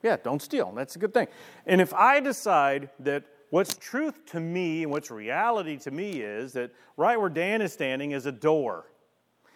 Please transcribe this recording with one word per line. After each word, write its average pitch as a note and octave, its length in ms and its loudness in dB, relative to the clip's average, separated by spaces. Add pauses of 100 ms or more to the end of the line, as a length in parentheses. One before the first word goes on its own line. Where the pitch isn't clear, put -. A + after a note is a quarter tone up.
Yeah, A3 140 2
don't C3+ 260 -4
steal. A3 300 -2
That's B2 240 -8
a E3+ 40 -14
good G3+ 140 -2
thing. A#3+ 140 2 (380)
And F#3 160 6
if F3+ 120 2
I C4 280 6
decide C#3+ 680 2 (120)
that C#3+ 240 -2 (240)
what's F3+ 260 2
truth - 520 -6
to E3+ 120 -8
me E3 440 -2
and D3 80 -4
what's D3 200 -6
reality D#3 680 -2
to C3+ 120 -10
me E3+ 300 -6
is A2 320 -8
that A#2+ 180 -4 (240)
right A3 240 2
where G3 100 0
Dan F3+ 320 0
is F#3 120 -4
standing C#3 380 -4
is C#3 140 -6
a C#3 60 -4
door. B2+ 540 0 (720)